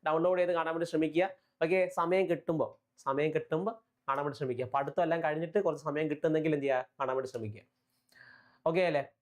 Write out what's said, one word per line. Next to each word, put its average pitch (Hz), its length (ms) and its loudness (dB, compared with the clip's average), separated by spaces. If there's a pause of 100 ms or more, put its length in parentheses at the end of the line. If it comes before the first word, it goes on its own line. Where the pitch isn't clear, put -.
ഡൗൺലോഡ് 170 340 2
ചെയ്ത് 180 160 2
കാണാൻ 165 200 0
വേണ്ടി 165 140 -2
ശ്രമിക്കുക. 160 380 2 (340)
ഓക്കെ, 175 160 2 (200)
സമയം 180 320 2
കിട്ടുമ്പോ, 151 360 -2 (380)
സമയം 143 320 0
കിട്ടുമ്പോ 170 360 -4 (360)
കാണാൻ 139 160 0
വേണ്ടി 143 160 -6
ശ്രമിക്കുക. 127 340 -4
പഠിത്തം 143 320 0
എല്ലാം 165 200 0
കഴിഞ്ഞിട്ട് 165 380 -2
കുറച്ച് 151 240 -2
സമയം 151 220 -2
കിട്ടുന്നെങ്കിൽ 156 460 2
എന്ത് 139 100 -2
ചെയ്യുക, 127 320 -2
കാണാൻ 131 200 0
വേണ്ടി 131 140 -6
ശ്രമിക്കുക. 110 320 -10 (1040)
ഓക്കെ 175 220 2
അല്ലേ? 190 140 0 (160)